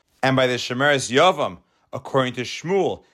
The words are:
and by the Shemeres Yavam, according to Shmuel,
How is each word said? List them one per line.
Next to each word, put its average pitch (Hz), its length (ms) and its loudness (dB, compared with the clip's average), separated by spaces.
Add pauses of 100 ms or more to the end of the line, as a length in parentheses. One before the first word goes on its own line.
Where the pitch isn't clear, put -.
(240)
and 131 120 2
by 131 120 4
the 123 80 0
Shemeres 127 560 0
Yavam, 135 480 2 (340)
according 127 400 -2
to 123 80 -8
Shmuel, 151 640 -4 (100)